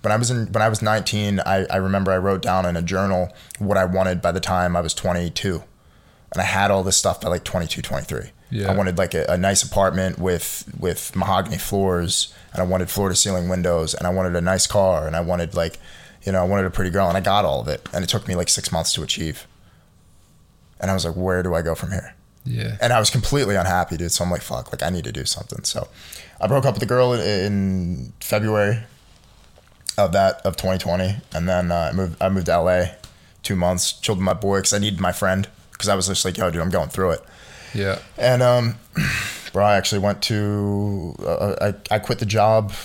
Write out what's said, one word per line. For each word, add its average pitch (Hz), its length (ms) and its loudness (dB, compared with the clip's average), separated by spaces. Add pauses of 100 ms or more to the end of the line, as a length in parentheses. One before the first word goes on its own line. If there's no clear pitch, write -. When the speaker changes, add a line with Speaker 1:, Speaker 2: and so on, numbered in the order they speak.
Speaker 1:
when 107 100 2
I 107 40 4
was 117 140 2
in, 113 220 -2
when 110 100 2
I 113 60 4
was 110 140 0
nineteen, 104 580 0
I, 95 260 0
I - 100 -2
remember 95 360 2
I 92 60 4
wrote 95 240 0
down 92 240 2
in 87 100 0
a 85 60 -2
journal 92 500 0 (260)
what 101 180 0
I 92 80 4
wanted 92 360 0
by 87 120 2
the 92 80 -2
time 90 360 0
I 87 40 4
was 80 140 -4
twenty-two. 87 680 -2 (680)
And - 80 -2
I 90 40 0
had 98 260 2
all 98 140 4
this 92 120 2
stuff 87 240 0
by, 90 80 -4
like, 87 160 -2
twenty-two, 85 380 -4
twenty-three. - 480 -6 (220)
Speaker 2:
Yeah. 101 180 -2
Speaker 1:
I 95 40 2
wanted, 95 240 0
like, 90 160 0
a, 80 140 0
a 90 80 2
nice 95 260 2
apartment 92 560 0
with, 87 460 -2 (120)
with - 380 -4
mahogany 92 440 0
floors, 92 760 0 (180)
and - 80 -6
I 92 40 2
wanted 90 260 0
floor 98 180 0
to 90 60 0
ceiling 90 340 0
windows, 87 460 0
and - 120 -6
I 87 40 0
wanted 92 240 0
a 87 60 0
nice 90 260 2
car, 92 400 2
and 78 80 -4
I 85 60 -2
wanted, 87 340 -2
like, 82 240 -2 (460)
you 98 80 -2
know, 92 80 2
I 87 40 2
wanted 95 220 2
a 87 40 -2
pretty 92 200 0
girl, 95 180 2
and 87 80 2
I 98 40 2
got 98 240 2
all 69 160 0
of 60 80 -6
it. - 240 -6
And 90 100 -2
it 85 60 -4
took - 180 -2
me, 92 80 -4
like, 87 140 -2
six - 240 -2
months 82 220 -2
to - 100 -4
achieve. - 420 -6 (1300)
And 95 100 -2
I 95 40 2
was 90 100 -2
like, 82 100 -4
"Where 90 280 0
do 87 120 0
I 82 80 2
go 80 140 0
from 82 160 -8
here?" - 220 -6 (300)
Speaker 2:
Yeah. 113 360 -4
Speaker 1:
And 120 120 2
I 120 60 4
was 107 120 2
completely 120 440 2
unhappy, 90 420 2
dude. 85 160 -2
So - 120 0
I'm 90 60 -2
like, 87 120 -2
"Fuck, 62 300 -8
like, - 100 -6
I 80 80 0
need 90 140 -2
to 58 80 -6
do 65 120 -6
something." - 400 -6
So - 240 -4 (520)
I - 80 0
broke 135 160 4
up 131 100 2
with 110 60 -4
the 117 60 -2
girl 123 260 4
in, 117 80 0
in 95 1000 0
February 107 600 2 (1160)
of 95 160 2
that, 95 320 4
of 92 120 0
twenty 92 220 0
twenty. 92 380 0 (180)
And 85 140 0
then, 90 220 2
uh, 82 220 0
I - 20 -
moved, 90 260 -2
I 95 100 2
moved 95 160 0
to 87 60 2
L 85 160 4
A, 90 280 2 (460)
two 101 140 -2
months, 87 360 0
chilled - 260 -4
with 95 60 0
my 92 100 2
boy 98 260 0
'cause 95 120 0
I 104 60 0
needed 101 200 0
my 90 140 2
friend, 95 340 0 (320)
'cause 104 100 -2
I 98 60 4
was 92 140 0
just 92 160 -2
like, 90 120 -2
"Yo, 90 140 0
dude, 82 120 -2
I'm 87 80 0
going 82 180 0
through 92 240 0
it." - 120 -4 (480)
Speaker 2:
Yeah. 98 280 -2 (180)
Speaker 1:
And, 123 240 4
um, 123 360 4 (180)
<clears throat> - 560 -4
bro, 98 120 4
I 104 120 6
actually 98 240 0
went 101 220 0
to, 101 920 0 (100)
uh, 98 480 0 (180)
I, 107 40 2
I 107 60 2
quit - 180 -4
the 117 80 -2
job 107 460 4 (120)